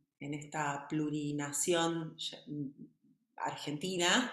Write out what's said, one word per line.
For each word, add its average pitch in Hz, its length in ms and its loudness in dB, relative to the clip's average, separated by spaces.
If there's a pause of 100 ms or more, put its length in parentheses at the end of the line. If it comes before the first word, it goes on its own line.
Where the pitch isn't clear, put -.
(200)
en 143 160 -4
esta 147 520 -2
plurinación 151 1300 0 (1200)
argentina, 175 960 2